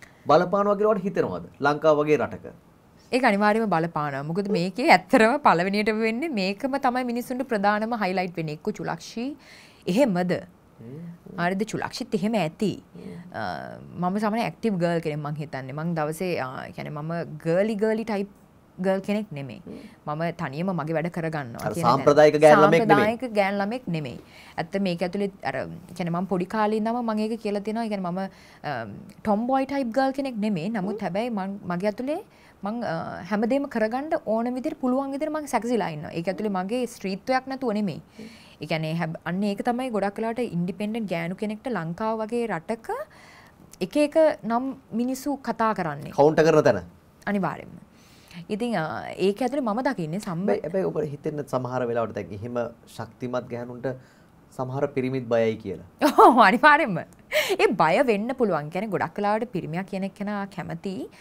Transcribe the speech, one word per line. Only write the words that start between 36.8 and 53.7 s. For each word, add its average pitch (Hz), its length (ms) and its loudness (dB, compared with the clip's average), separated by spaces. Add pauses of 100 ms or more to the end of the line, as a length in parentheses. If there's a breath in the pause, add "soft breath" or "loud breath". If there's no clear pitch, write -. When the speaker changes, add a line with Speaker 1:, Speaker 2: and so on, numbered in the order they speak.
Speaker 2:
ස්ත්‍රීත්වයක් 226 640 -4
නැතුව 262 260 -4
නෙමෙයි. 202 280 -2 (100)
Speaker 1:
හ්ම්. - 180 -18 (280 loud breath)
Speaker 2:
ඒ - 80 -10
කියන්නේ 156 280 -2
හැබ-, 165 320 -4
අන්න 180 180 -2
ඒක 202 220 0
තමයි 247 240 -2
ගොඩක් 202 280 -2
වෙලාවට 226 280 -4
ඉන්ඩිපෙන්ඩන්ට් 202 640 -4
ගෑනු 170 260 -4
කෙනෙක්ට 214 320 -6
ලංකාව 220 520 -4
වගේ 226 280 -4
රටක 208 420 -6 (920 loud breath)
එක 185 160 -4
එක 294 180 2 (260)
නම් 233 240 -2 (260)
මිනිස්සු 262 460 -2
කතා 226 360 0
කරන්නේ. 147 380 -6
Speaker 1:
කවුන්ටර් 156 320 6
කරන 156 200 8
තැන. 101 160 6 (460)
Speaker 2:
අනිවාර්යෙන්ම. 190 480 -4 (760 loud breath)
ඉතින්, 220 260 -2
අ, 160 80 0 (340)
ඒක 202 240 2
ඇතුලේ 262 200 -2
මම 226 200 -2
දකින්නේ 190 380 -2
සම්ම- 180 180 -6
Speaker 1:
හැබැයි, 202 240 0
හැබැයි 180 240 -2
ඔබ 165 180 -4
හිතෙන්න 147 440 -6
සමහර 127 400 -2
වෙලාවට 117 260 -2
දැන් 98 180 -8
එහෙම 113 240 -8 (320)
ශක්තිමත් 123 640 -8
ගැහණුන්ට 120 380 -8 (640 soft breath)